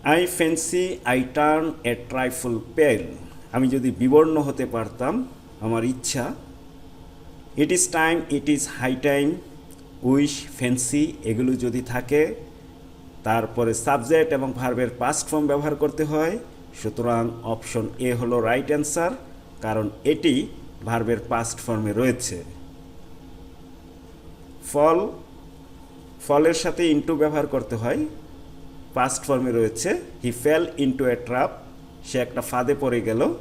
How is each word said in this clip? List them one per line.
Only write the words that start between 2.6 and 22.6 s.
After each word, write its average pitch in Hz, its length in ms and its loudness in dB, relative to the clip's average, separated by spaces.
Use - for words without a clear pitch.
pale।" 135 260 4
আমি 127 160 4
যদি 127 220 2
বিবর্ণ 151 460 6
হতে 135 300 0
পারতাম, 123 640 -4
আমার 113 240 0
ইচ্ছা। 123 500 -2
It 151 120 4
is 175 240 2
time, 160 480 2
it - 60 -6
is 147 140 4
high 131 220 -2
time, 143 260 4
উইশ, 143 420 2
ফ্যান্সি 127 540 0
এগুলো 123 300 2
যদি 120 280 -2
থাকে, 139 520 2
তারপরে 113 500 2
সাবজেক্ট 143 580 4
এবং 131 200 0
ভার্বের 123 360 0
পাস্ট 135 300 0
ফর্ম 151 180 2
ব্যবহার 143 300 2
করতে 147 280 0
হয়। 156 340 0
সুতরাং 117 480 0
অপশন 110 460 -4
এ 123 160 0
হলো 120 260 0
রাইট 120 260 2
অ্যান্সার, 151 440 0
কারণ 107 280 0
এটি 156 420 2
ভার্বের 117 320 0
পাস্ট 117 300 -2
ফর্মে 107 340 -2
রয়েছে। 117 520 0